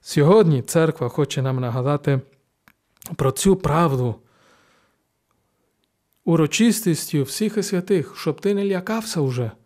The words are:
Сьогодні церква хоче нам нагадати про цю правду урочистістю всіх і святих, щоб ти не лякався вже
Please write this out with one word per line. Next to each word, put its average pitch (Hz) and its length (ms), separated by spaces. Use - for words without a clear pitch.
Сьогодні 160 600
церква 160 480
хоче 143 320
нам 131 180
нагадати 131 600
про 131 160
цю 190 240
правду 143 600
урочистістю 165 1000
всіх 214 340
і 196 60
святих, 180 540
щоб - 240
ти 202 120
не 202 120
лякався 196 560
вже 123 300